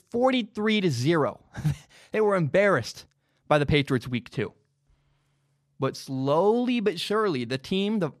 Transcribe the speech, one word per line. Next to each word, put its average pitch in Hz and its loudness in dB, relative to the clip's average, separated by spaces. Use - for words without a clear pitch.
forty-three 233 0
to 185 2
zero. 135 0
<laughs> - -6
They 208 -2
were 202 2
embarrassed 175 0
by 151 4
the 143 2
Patriots 139 0
week 123 -6
two. 101 -6
But 135 -2
slowly 196 0
but 190 -2
surely, 202 -2
the 127 -4
team, 196 -2
the, 156 -2